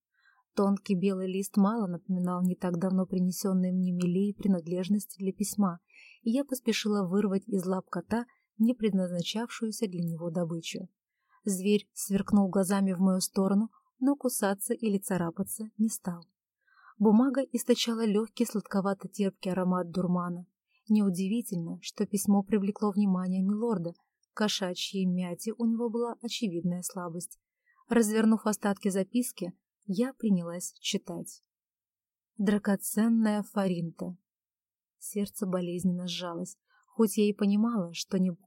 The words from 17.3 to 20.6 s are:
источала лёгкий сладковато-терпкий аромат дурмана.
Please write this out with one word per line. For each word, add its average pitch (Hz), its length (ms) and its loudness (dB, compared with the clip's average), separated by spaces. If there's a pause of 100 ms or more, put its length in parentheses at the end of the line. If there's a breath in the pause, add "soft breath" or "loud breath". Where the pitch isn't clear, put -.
источала 233 540 0
лёгкий 214 400 0
сладковато-терпкий 196 1080 -2
аромат 180 380 0
дурмана. 175 560 -2 (420)